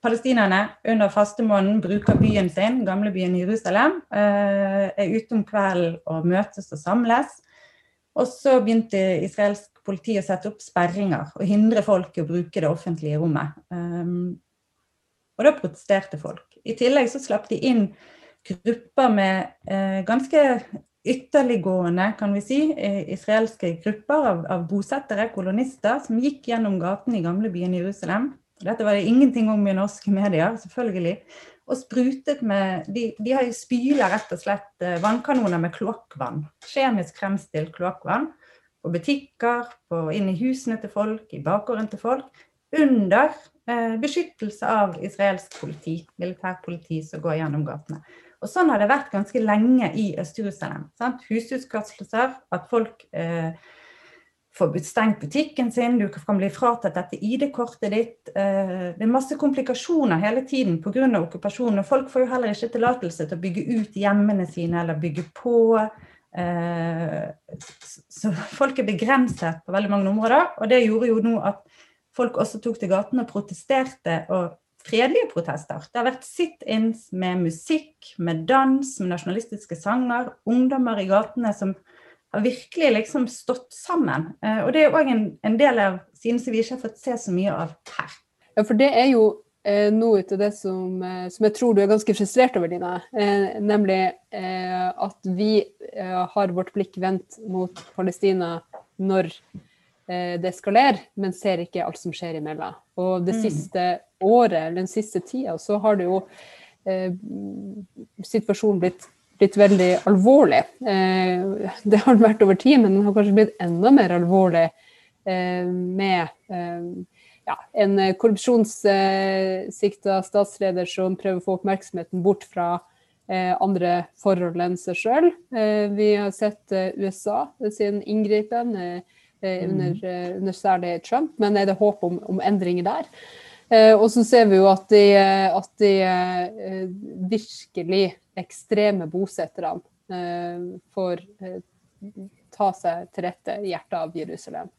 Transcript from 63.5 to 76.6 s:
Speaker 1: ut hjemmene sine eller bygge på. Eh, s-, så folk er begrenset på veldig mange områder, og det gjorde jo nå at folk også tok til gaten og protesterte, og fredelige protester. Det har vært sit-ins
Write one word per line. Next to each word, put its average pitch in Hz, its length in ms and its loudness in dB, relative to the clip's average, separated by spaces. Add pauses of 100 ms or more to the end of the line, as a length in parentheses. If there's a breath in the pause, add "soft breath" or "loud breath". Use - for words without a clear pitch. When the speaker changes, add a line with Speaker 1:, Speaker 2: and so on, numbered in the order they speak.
Speaker 1:
ut 208 160 -4
hjemmene 202 560 2
sine 170 320 -4
eller 165 140 -2
bygge 160 280 -6 (140)
på. 226 400 4 (580 soft breath)
Eh, 170 960 -4 (240)
s-, - 560 -20
så - 240 -6
folk 269 460 -4
er 208 100 0
begrenset 214 800 0
på 180 40 -10
veldig 196 180 -2
mange 202 200 0
områder, 226 480 2
og 220 100 -4
det 240 200 4
gjorde 226 200 0
jo 220 140 2
nå 226 240 0
at 202 160 -4 (500 soft breath)
folk 240 260 -4
også 214 220 -2
tok 233 200 -6
til 190 100 -4
gaten 202 300 0
og 226 80 -4
protesterte, 202 1040 -4
og 175 280 -4 (240)
fredelige 294 480 2
protester. 151 480 -8 (160)
Det 240 60 -4
har 240 80 0
vært 262 180 -6
sit-ins 226 880 -4